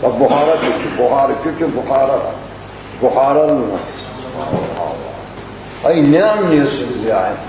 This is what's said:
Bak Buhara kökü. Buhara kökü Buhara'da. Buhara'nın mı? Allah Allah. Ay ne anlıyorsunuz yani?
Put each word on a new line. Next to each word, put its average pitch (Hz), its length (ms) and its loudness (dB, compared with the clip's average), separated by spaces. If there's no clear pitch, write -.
Bak 120 180 2
Buhara 143 320 4
kökü. 127 460 -2
Buhara 139 340 2
kökü 156 320 -2
Buhara'da. 135 560 0
Buhara'nın 139 540 4
mı? 107 220 -2
Allah 85 440 -4
Allah. - 1040 -8
Ay 151 240 6
ne 175 120 6
anlıyorsunuz 147 840 2
yani? 92 260 0